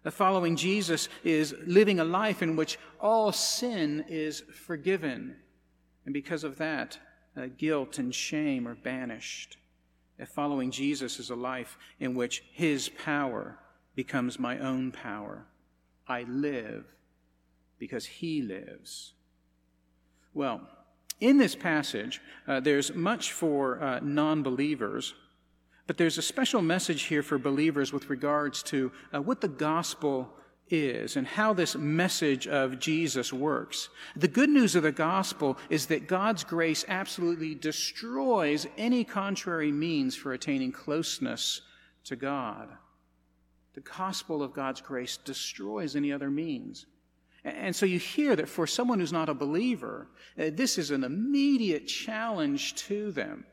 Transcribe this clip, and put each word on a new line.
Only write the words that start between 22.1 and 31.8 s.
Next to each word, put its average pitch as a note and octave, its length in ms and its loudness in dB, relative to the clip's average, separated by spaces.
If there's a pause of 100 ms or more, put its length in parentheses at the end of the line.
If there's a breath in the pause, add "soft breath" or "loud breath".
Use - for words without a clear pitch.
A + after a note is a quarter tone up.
uh, C3+ 120 0
there's C#3 340 4
much F3+ 380 0
for, C#3+ 500 2
uh, C3 220 -2
non-believers, C#3+ 1120 0 (720 soft breath)
but D3+ 100 -2
there's E3 220 4
a - 20 -2
special B3+ 400 2
message E3+ 420 2
here D3 200 2
for D3 160 0
believers C#3 520 2
with C#3+ 180 -4
regards C#3+ 540 0
to, C3 280 0 (200 loud breath)
uh, D3 80 -2
what F#3 220 0
the A3 60 0
gospel D3+ 840 0 (380 loud breath)
is C3+ 480 0
and C3 80 0
how G#3+ 280 2
this F3 220 2
message D3+ 720 2